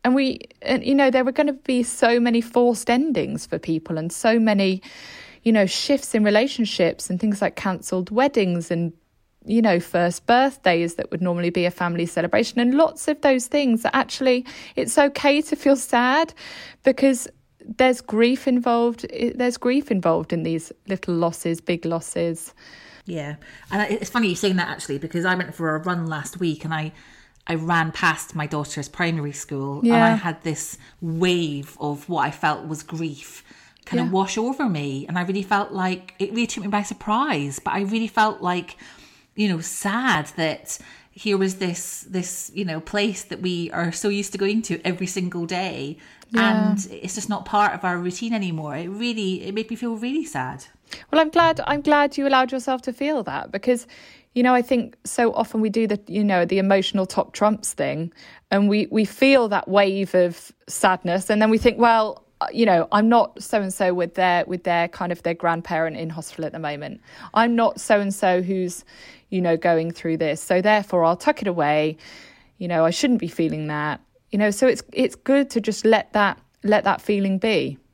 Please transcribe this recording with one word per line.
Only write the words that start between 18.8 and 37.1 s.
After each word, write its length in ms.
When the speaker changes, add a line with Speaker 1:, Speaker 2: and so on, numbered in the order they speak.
Speaker 1:
i-, 240
there's 220
grief 340
involved 440
in 80
these 280
little 260
losses, 440
big 280
losses. 680
Speaker 2:
Yeah. 300
And 200
it, 120
it's 80
funny 180
you 60
saying 220
that, 120
actually, 300
because 260
I 100
went 200
for 200
a 40
run 280
last 320
week 280
and 80
I, 180
I 80
ran 380
past 420
my 120
daughter's 440
primary 420
school 480
and 140
I 160
Speaker 1:
Yeah. 60
Speaker 2:
had 260
this 340
wave 800
of 300
what 160
I 40
felt 380
was 140
grief 600
kind 140
of 80
Speaker 1:
Yeah. 40
Speaker 2:
wash 240
over 320
me. 400
And 100
I 40
really 200
felt 300
like, 460
it 120
really 160
took 160
me 60
by 140
surprise, 760